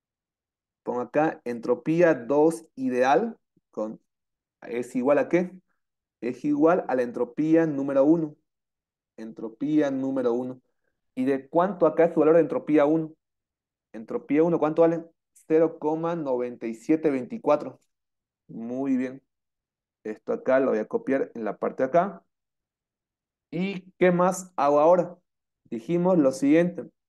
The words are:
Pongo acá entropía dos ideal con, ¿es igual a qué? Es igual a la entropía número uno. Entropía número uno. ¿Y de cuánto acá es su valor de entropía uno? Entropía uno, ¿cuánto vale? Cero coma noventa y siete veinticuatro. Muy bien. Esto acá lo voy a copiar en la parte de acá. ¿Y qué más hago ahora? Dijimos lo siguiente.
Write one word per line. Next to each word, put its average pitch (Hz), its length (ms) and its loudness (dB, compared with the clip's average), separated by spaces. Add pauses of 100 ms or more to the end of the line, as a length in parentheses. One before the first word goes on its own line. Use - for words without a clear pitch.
(840)
Pongo 120 160 -6
acá - 440 -2
entropía 123 720 2
dos 147 500 0 (100)
ideal 131 640 0 (340)
con, 110 300 -10 (600)
¿es 120 340 -8
igual 131 220 2
a 131 100 -2
qué? 180 240 0 (680)
Es 123 240 -8
igual 147 440 2
a 127 60 -2
la 127 80 0
entropía 147 640 0
número 139 380 0
uno. 156 320 2 (800)
Entropía 113 760 -4
número 131 440 -2
uno. 127 260 -6 (540)
¿Y 131 100 -4
de 135 240 -2
cuánto 180 380 0
acá 156 180 2
es 170 100 0
su 165 60 2
valor 156 140 4
de 170 80 6
entropía 147 420 0
uno? 156 300 -2 (760)
Entropía 117 500 -2
uno, 170 160 2
¿cuánto 156 240 0
vale? 165 220 2 (420)
Cero 160 320 2
coma 165 380 -4
noventa 123 500 -6
y 113 80 -6
siete 156 360 -2
veinticuatro. 135 680 -4 (680)
Muy 127 480 -4
bien. 131 260 -6 (800)
Esto 107 300 -8
acá 131 280 0
lo 127 100 0
voy 110 100 0
a 110 60 -6
copiar 131 480 -4
en 117 100 -10
la 98 120 -6
parte 110 280 -4
de 131 40 -2
acá. 185 360 -2 (1300)
¿Y 185 420 -8
qué 180 180 4
más 180 460 0
hago 147 240 2
ahora? 175 360 4 (480)
Dijimos 175 540 0
lo 135 140 4
siguiente. 156 580 0 (180)